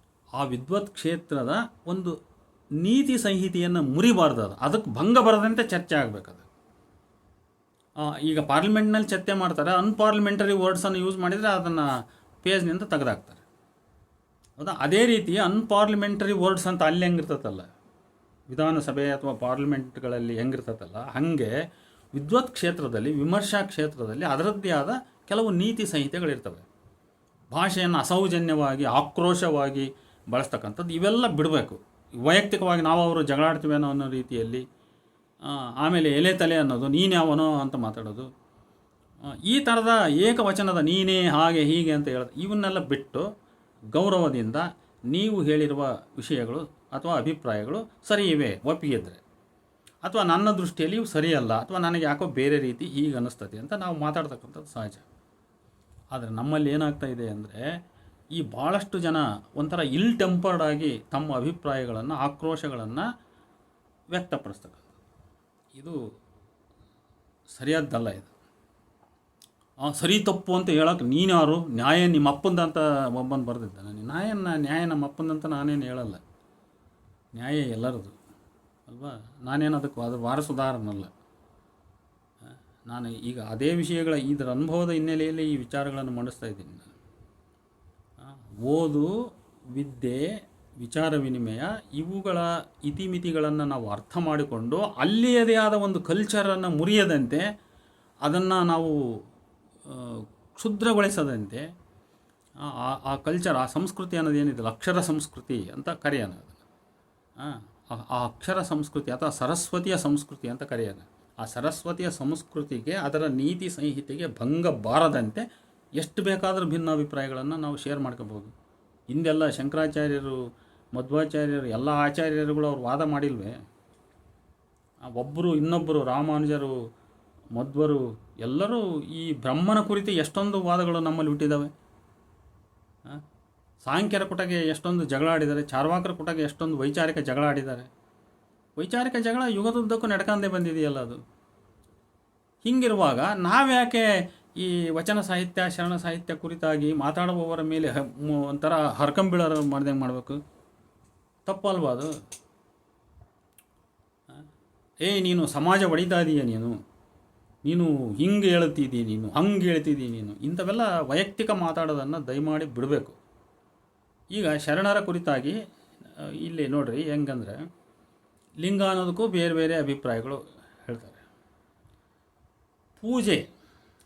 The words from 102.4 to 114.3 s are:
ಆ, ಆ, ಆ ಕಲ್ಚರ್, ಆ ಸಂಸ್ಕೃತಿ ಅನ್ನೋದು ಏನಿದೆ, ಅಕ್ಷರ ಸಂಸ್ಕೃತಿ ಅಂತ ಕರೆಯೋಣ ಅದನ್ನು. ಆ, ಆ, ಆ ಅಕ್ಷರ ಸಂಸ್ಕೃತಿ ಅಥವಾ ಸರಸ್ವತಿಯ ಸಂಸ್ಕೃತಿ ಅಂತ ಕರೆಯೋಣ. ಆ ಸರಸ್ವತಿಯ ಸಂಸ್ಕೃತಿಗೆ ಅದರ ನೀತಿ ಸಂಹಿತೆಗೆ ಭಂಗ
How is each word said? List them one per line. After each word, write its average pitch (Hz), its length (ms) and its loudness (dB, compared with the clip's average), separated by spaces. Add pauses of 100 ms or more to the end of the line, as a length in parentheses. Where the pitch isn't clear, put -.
ಆ, 147 120 -12
ಆ, 131 440 -4
ಆ 139 40 -2
ಕಲ್ಚರ್, 165 400 -2
ಆ 127 100 0
ಸಂಸ್ಕೃತಿ 180 500 -4
ಅನ್ನೋದು 156 200 2
ಏನಿದೆ, 135 300 0
ಅಕ್ಷರ 175 340 -2
ಸಂಸ್ಕೃತಿ 147 720 -4
ಅಂತ 143 140 -10
ಕರೆಯೋಣ 143 420 -2
ಅದನ್ನು. - 260 -20 (800)
ಆ, 127 320 -12 (220)
ಆ, 120 40 -10
ಆ 123 300 -4
ಅಕ್ಷರ 180 380 -4
ಸಂಸ್ಕೃತಿ 151 480 -4
ಅಥವಾ 139 200 -2
ಸರಸ್ವತಿಯ 175 640 -2
ಸಂಸ್ಕೃತಿ 147 520 -2
ಅಂತ 123 140 -8
ಕರೆಯೋಣ. 113 380 -6 (380)
ಆ 113 60 -8
ಸರಸ್ವತಿಯ 165 680 -4
ಸಂಸ್ಕೃತಿಗೆ 143 800 -6
ಅದರ 156 340 -2
ನೀತಿ 160 440 -2
ಸಂಹಿತೆಗೆ 143 560 -4
ಭಂಗ 143 400 -2